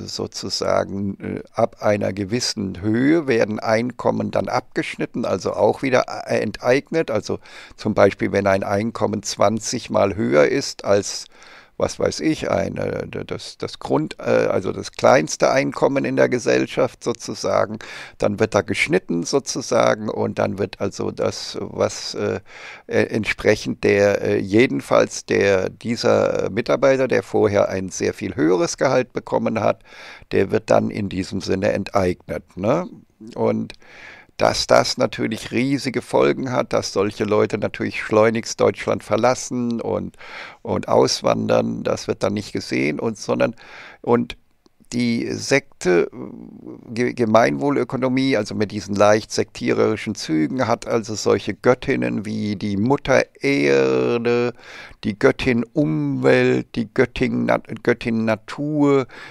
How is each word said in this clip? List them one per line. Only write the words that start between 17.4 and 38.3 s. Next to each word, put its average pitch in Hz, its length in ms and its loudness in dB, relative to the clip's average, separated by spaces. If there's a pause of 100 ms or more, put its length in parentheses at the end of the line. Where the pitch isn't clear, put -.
dann 104 200 0
wird 110 140 2
da 104 80 4
geschnitten - 600 -2
sozusagen 120 840 0
und 107 300 -4
dann 104 220 -2
wird 101 200 -4
also 101 300 -4
das, - 500 -4
was, 98 540 -4
äh, 104 260 -2 (460)
äh, 107 200 2
entsprechend 107 800 0
der, 101 380 4
äh, 104 160 0
jedenfalls 117 880 2
der, 98 460 2
dieser 101 800 0
Mitarbeiter, 131 560 2
der 113 160 2
vorher 101 460 2
ein 95 200 -4
sehr 95 240 -2
viel 101 220 -8
höheres 170 420 0
Gehalt 139 340 0
bekommen 113 480 -4
hat, 107 220 0 (520)
der 98 180 2
wird 113 180 0
dann 110 220 4
in 101 180 -4
diesem 90 320 -4
Sinne 95 300 0
enteignet, 92 720 -2 (140)
ne? 131 300 -2 (460)
Und 110 400 -2 (640)
dass 113 280 2
das 123 320 4
natürlich 120 540 -4
riesige 123 500 -2
Folgen 131 500 0
hat, 127 220 0
dass 110 200 -2
solche 104 320 0
Leute 107 340 2
natürlich 104 420 -6
schleunigst 110 580 2